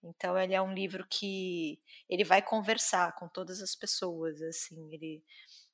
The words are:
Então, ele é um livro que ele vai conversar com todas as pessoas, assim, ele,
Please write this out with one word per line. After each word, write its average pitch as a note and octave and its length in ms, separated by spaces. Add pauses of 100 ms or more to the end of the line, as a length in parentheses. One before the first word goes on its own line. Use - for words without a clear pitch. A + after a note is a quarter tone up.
Então, F3+ 360
ele F#3 160
é F#3+ 80
um F#3+ 100
livro F#3+ 380
que F#3 680 (280)
ele F3+ 140
vai F3+ 180
conversar G3 760
com F3 120
todas F#3 320
as F#3+ 140
pessoas, E3 640
assim, D#3+ 540
ele, D#3 300 (500)